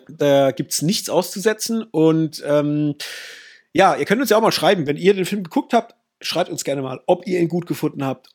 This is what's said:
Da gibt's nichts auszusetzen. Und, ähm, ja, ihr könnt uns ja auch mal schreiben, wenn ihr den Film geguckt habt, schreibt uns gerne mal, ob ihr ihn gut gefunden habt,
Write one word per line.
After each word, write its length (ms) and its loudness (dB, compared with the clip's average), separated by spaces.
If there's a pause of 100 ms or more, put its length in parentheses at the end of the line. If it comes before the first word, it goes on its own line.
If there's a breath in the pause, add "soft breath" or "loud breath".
Da 440 2
gibt's 300 -6
nichts 280 -2
auszusetzen. 720 -2
Und, 640 0
ähm, 480 0 (800 loud breath)
ja, 240 4
ihr 80 -2
könnt 160 0
uns 100 0
ja 60 6
auch 60 4
mal 100 4
schreiben, 340 2
wenn 120 -2
ihr 160 4
den 100 -2
Film 180 -4
geguckt 300 -4
habt, 220 0 (300)
schreibt 260 -2
uns 120 -8
gerne 200 -4
mal, 240 -10
ob 200 0
ihr 140 0
ihn 80 2
gut 180 -4
gefunden 380 -4
habt, 300 -6